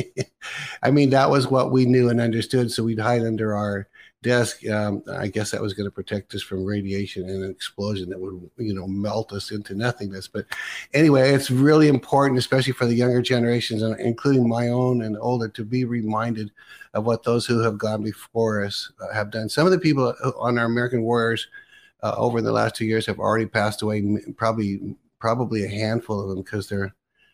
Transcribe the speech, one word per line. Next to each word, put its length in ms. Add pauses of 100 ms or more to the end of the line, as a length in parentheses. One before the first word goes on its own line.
(300)
<laughs> 520
I 80
mean, 200
that 200
was 160
what 240
we 160
knew 240
and 100
understood, 500
so 140
we'd 140
hide 240
under 320
our 340 (340)
desk. 460
Um, 420
I 180
guess 220
that 120
was 100
gonna 180
protect 440
us 80
from 200
radiation 680
and 120
an 80
explosion 600
that 100
would, 380
you 160
know, 120
melt 460
us 180
into 240
nothingness. 540
But 160 (480)
anyway, 380
it's 200
really 380
important, 500
especially 360
for 100
the 100
younger 280
generations, 580
and 180
including 480
my 220
own 320
and 180
older, 300
to 160
be 220
reminded 680 (400)
of 140
what 160
those 240
who 160
have 160
gone 240
before 600
us, 380
uh, 140
have 160
done. 180
Some 180
of 60
the 60
people, 440
uh, 160
on 200
our 80
American 340
Warriors, 480 (540)
uh, 160
over 240
the 100
last 220
two 100
years 220
have 120
already 280
passed 340
away, 200
m-, 360
probably, 580 (240)
probably 460
a 40
handful 520
of 80
them, 160
'cause 240
they're, 260 (400)